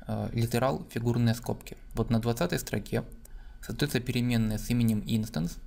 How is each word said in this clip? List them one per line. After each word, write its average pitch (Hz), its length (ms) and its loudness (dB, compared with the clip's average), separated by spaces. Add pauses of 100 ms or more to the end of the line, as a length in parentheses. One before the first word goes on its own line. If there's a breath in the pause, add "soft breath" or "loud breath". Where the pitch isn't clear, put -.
э, 107 260 -2
литерал 127 560 2
"Фигурные 117 460 2
скобки". - 420 -6 (160)
Вот 113 160 0
на 113 100 4
двадцатой 120 380 2
строке 113 460 -2 (580 loud breath)
создаётся - 380 -2
переменная 117 580 2
с 107 140 -2
именем 113 300 4
instance 113 640 -2